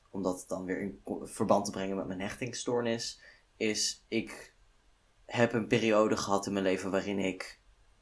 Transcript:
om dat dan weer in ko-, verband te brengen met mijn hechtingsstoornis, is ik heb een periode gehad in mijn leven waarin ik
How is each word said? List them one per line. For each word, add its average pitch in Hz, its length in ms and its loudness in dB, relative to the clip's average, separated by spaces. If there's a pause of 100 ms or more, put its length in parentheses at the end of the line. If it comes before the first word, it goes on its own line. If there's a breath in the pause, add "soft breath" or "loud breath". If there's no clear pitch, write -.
om 95 140 -6
dat 90 240 0
dan 95 180 -6
weer - 160 -4
in - 220 -8
ko-, - 220 -8
verband 101 400 2
te 101 60 -6
brengen 98 240 -4
met 95 120 -4
mijn 92 140 -6
hechtingsstoornis, 120 1000 -4 (360 loud breath)
is - 500 -2
ik - 460 -6 (720)
heb 120 280 2
een 110 140 0
periode 107 500 4
gehad 98 280 0
in 98 80 -2
mijn 98 120 2
leven 95 260 0
waarin 98 280 0
ik 95 400 -4 (420)